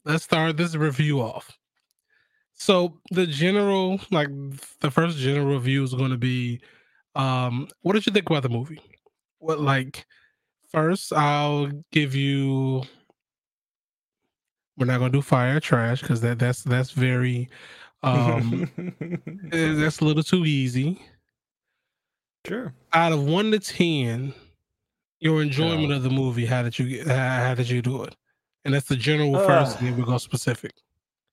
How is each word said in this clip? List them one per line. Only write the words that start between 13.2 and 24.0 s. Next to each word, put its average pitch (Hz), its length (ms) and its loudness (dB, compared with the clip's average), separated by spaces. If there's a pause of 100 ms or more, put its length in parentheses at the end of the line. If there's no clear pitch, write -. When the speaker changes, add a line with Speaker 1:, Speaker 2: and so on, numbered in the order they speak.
Speaker 1:
we're 131 100 0
not 127 120 2
gonna 127 120 2
do 139 100 2
fire 131 360 2
or - 20 2
trash, 120 420 0
'cause 117 200 -2
that, 117 180 0
that's, 123 240 0
that's 127 280 0
very, 127 580 0 (540)
um, 120 720 2
Speaker 2:
<laughs> 170 760 -10
Speaker 1:
eh, 160 240 2
that's 156 260 0
a 156 40 2
little 156 180 2
too 180 220 2
easy. 135 540 0 (1500)
Speaker 2:
Sure. 196 260 -8 (200)
Speaker 1:
Out 165 180 4
of 147 120 2
one 190 280 2
to 214 80 2
ten, 135 760 0 (840)